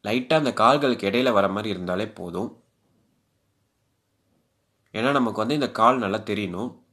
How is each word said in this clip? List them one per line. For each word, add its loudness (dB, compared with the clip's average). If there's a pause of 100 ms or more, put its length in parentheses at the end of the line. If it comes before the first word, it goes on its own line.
லைட்டா 0
அந்த 0 (100)
கால்களுக்கு 4
இடையில 2
வர 4
மாதிரி -4
இருந்தாலே -4 (120)
போதும். -8 (2500)
ஏன்னா 0
நமக்கு -2
வந்து -2
இந்த -2 (100)
கால் 4
நல்லா -2 (100)
தெரியணும். -6 (240)